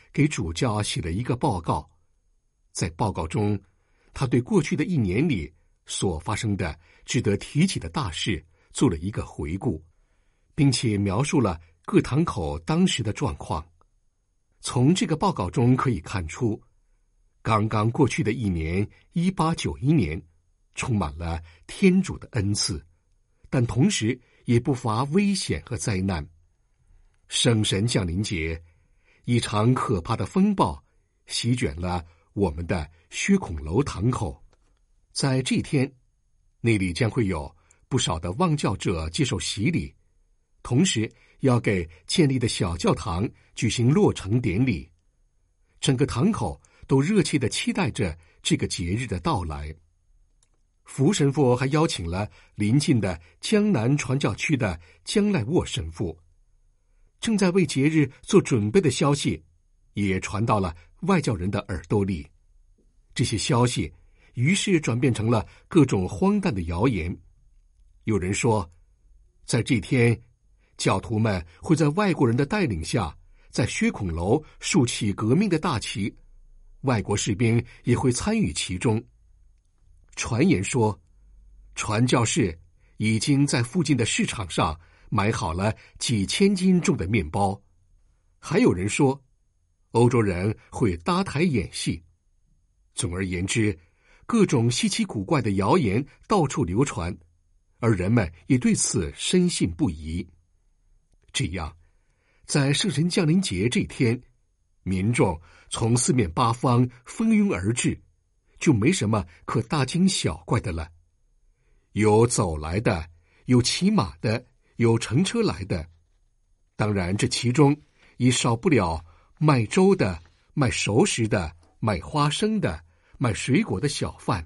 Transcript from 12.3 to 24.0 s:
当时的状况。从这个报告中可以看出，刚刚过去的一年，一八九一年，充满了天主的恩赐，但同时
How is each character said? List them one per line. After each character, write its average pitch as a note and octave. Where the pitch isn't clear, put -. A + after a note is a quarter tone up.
当 E3
时 F#3
的 G#2
状 G2
况。 D#2+
从 B2+
这 G3+
个 A#2+
报 G3
告 F2+
中 B2
可 C3
以 F2+
看 F2
出， A2
刚 A2
刚 A2
过 C3
去 -
的 A2
一 A2
年， F2
一 F3
八 E3
九 -
一 C3
年， F2
充 A#2+
满 D2+
了 E2
天 F#3
主 F#3
的 -
恩 G2+
赐， D#2+
但 B2+
同 C3+
时 A#2+